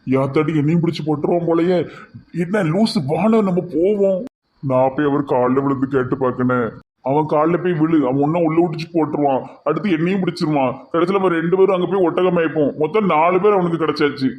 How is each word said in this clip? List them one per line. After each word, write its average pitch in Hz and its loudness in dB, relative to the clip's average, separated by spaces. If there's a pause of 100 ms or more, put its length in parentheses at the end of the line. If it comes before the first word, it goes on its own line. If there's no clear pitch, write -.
(100)
யாத்தாடி 139 0
என்னையும் 156 2
பிடிச்சு 156 -4
போட்டுருவான் 165 -2
போலயே. 170 0 (440)
என்ன 180 -4
லூசு, 185 0
வான 196 2
நம்ம 180 0 (100)
போவோம். 196 0 (360)
நான் 131 2
போய் 147 0
அவர் 139 0
கால்ல 131 2
விழுந்து 135 0
கேட்டு 131 0
பார்க்கனே. 123 0 (320)
அவன் 147 0
கால்ல 156 0
போய் 180 0
விழு, 156 2
அவன் 135 0
ஒன்னும் 165 0
உள்ள 165 2
விட்டுச்சு 160 -8
போட்டுருவான். 147 0 (180)
அடுத்து 156 -2
என்னையும் 175 0
பிடிச்சிருவான். 151 -2 (160)
கடைசியில 170 0
நம்ம 190 2
ரெண்டு 170 0
பேரும் 190 4
அங்க 180 0
போய் 185 0
ஒட்டகம் 180 0
மேய்ப்போம். 156 0
மொத்தம் 160 0
நாலு 175 4
பேர் 208 4
அவனுக்கு 170 0
கிடைச்சாச்சு. 143 0